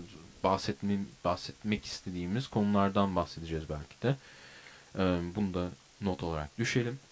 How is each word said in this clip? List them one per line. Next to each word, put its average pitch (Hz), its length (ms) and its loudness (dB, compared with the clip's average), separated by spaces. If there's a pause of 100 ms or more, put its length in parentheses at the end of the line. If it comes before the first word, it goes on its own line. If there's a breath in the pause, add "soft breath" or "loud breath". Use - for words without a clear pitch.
(440)
bahsetme-, 101 540 4 (280)
bahsetmek 101 600 -2
istediğimiz 92 600 -4
konulardan 101 680 4
bahsedeceğiz 82 540 -2
belki 76 340 -8
de. 135 120 4 (840 soft breath)
Ee, 92 180 4 (180)
bunu 101 180 0
da 90 140 0 (340)
not 92 220 0
olarak 78 360 -4
düşelim. 120 400 0 (120)